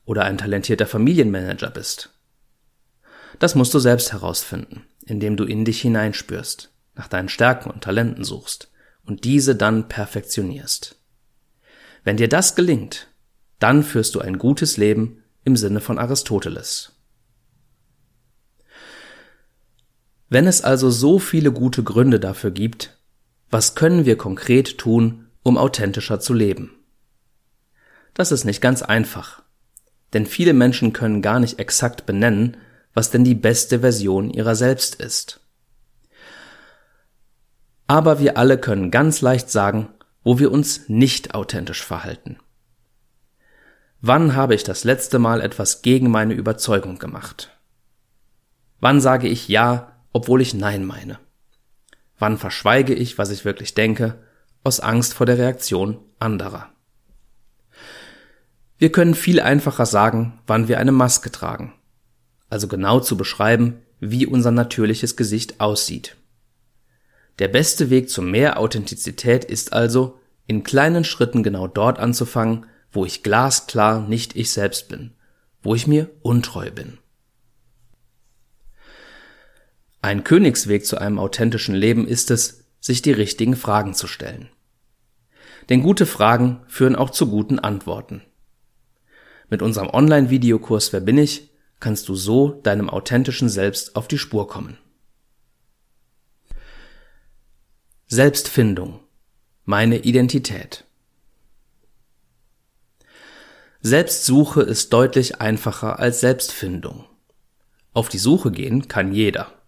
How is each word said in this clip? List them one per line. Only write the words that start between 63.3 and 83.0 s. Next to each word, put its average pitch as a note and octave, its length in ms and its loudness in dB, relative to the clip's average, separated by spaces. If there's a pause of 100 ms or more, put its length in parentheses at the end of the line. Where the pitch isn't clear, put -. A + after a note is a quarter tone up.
wie A#2+ 260 -2
unser B2 260 2
natürliches A#2 640 0
Gesicht A2 460 -4
aussieht. - 560 -4 (1200)
Der G2 80 0
beste C3+ 420 0
Weg C3 200 2
zu - 120 -6
mehr G#2+ 380 0
Authentizität A2+ 840 -2
ist - 300 -8
also, B2 460 0 (260)
in G#2+ 180 -4
kleinen D#3+ 400 2
Schritten A#2+ 380 -2
genau G2 260 -2
dort A2 320 0
anzufangen, A2+ 680 -2 (260)
wo F#2+ 140 -2
ich - 180 -10
glasklar A2 800 2
nicht A2 340 -6
ich A2+ 160 -4
selbst - 360 -4
bin, - 260 -16 (500)
wo G#2+ 100 0
ich A#2 140 -2
mir D3+ 240 2 (100)
untreu A#2 480 -2
bin. - 300 -16 (3000)
Ein G2+ 220 -4
Königsweg A#2+ 600 4
zu - 120 -6
einem G#2 200 -2
authentischen A2 580 -2
Leben A2 320 2
ist - 220 -2
es, - 360 -2 (140)
sich B2 220 -4